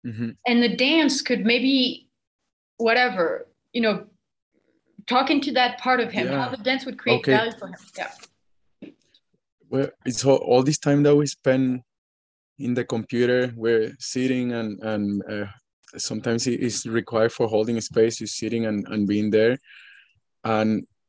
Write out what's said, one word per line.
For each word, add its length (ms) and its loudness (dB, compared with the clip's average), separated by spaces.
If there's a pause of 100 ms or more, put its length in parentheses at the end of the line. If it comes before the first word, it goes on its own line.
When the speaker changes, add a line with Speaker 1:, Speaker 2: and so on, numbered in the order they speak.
Speaker 1:
Mm-hmm. 280 -8 (160)
Speaker 2:
And 160 4
the 120 0
dance 460 2
could 240 -2
maybe, 640 0 (680)
whatever, 680 0 (240)
you 100 -2
know, 260 -2 (1000)
talk 240 0
into 220 0
that 260 0
part 220 0
of 120 -4
him, 160 -2
how 220 -2
Speaker 1:
Yeah. 0 -
Speaker 2:
the 140 -10
dance 220 -2
would 120 -12
create 220 2
Speaker 1:
Okay. 180 2
Speaker 2:
value 220 0
for 80 -12
him. 80 -16 (200)
Yeah. 160 -8 (1600)
Speaker 1:
Well, 200 -2 (160)
it's 200 -4
all, 120 6
all 260 2
this 160 0
time 240 2
that 120 6
we 120 2
spend 560 0 (720)
in 160 -4
the 100 0
computer, 720 0
we're 440 0
sitting 540 -2
and, 280 -6
and, 480 -2
uh, 160 -6 (520)
sometimes 500 -4
it 120 -2
is 280 -4
required 440 0
for 160 -2
holding 320 0
space, 400 0
you're 80 -8
sitting 380 -4
and, 220 -4
and 200 -2
being 220 0
there. 280 4 (840)
And 420 0 (240)